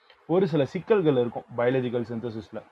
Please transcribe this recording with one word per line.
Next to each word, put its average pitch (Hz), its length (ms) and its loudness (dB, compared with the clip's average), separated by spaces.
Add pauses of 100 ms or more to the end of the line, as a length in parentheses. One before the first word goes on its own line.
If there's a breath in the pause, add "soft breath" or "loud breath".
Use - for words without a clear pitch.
(280 soft breath)
ஒரு 185 200 2
சில 147 180 2
சிக்கல்கள் 165 500 2
இருக்கும் 120 280 -2 (140)
பயாலஜிக்கல் 120 540 0
சிந்தசிஸ்ல. 110 600 -8